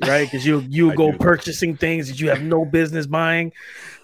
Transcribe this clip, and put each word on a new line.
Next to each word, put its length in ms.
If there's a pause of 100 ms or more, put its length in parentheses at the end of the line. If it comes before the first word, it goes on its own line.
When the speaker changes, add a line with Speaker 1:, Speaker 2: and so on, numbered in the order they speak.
Speaker 1:
right? 240
'Cause 160
you, 220
you 220
Speaker 2:
<laughs> 20
I 20
Speaker 1:
go 160
Speaker 2:
do. 80
Speaker 1:
purchasing 580
things 320
that 120
you 80
have 120
no 240
business 440
buying. 440 (520)